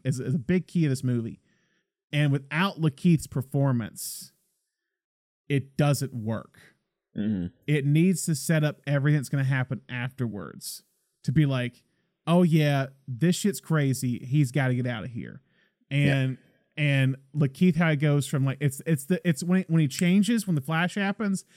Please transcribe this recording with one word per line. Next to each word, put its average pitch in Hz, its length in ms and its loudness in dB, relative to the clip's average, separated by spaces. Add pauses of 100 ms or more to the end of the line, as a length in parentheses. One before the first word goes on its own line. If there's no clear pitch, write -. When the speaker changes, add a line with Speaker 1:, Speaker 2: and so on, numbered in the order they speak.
Speaker 1:
is, 127 160 -2
is 127 140 -4
a 175 40 -2
big 175 280 -2
key 165 200 0
of 139 40 0
this 131 140 -4
movie. 120 360 -4 (760)
And 147 180 2
without 151 480 -2
Lakeith's 160 460 2
performance, - 1040 -4 (1160)
it - 260 -4
doesn't 143 380 0
work. 110 440 -8 (580)
Speaker 2:
Mm-hmm. 101 300 -2 (200)
Speaker 1:
It 147 180 0
needs 165 420 2
to 160 100 -2
set 156 260 0
up 147 240 -2
everything 143 320 2
that's 123 100 -6
gonna 139 140 -2
happen 131 460 -2
afterwards 120 960 -10 (400)
to 139 80 -2
be 151 140 4
like, 123 360 -4 (460)
"Oh 180 160 6
yeah, 147 420 2 (220)
this 147 260 0
shit's - 260 -2
crazy. 135 640 -2
He's 135 280 2
gotta 127 220 0
get 123 120 -2
out 120 160 -6
of 120 80 -10
here." 113 300 -12 (500)
Speaker 2:
Yeah. 139 60 -2 (180)
Speaker 1:
And, 131 240 -2 (380)
and 139 400 2 (180)
Lakeith, 147 400 2
how 165 160 2
he 151 60 2
goes 143 320 2
from, 135 160 0
like, 135 160 -2
it's, 143 260 0
it's 160 200 -2
the, 180 220 0
it's - 140 0
when, 180 240 2
when 165 140 2
he 151 80 2
changes, 196 580 2
when 185 80 0
the 143 80 0
flash 160 320 -2
happens, 196 500 -4 (120)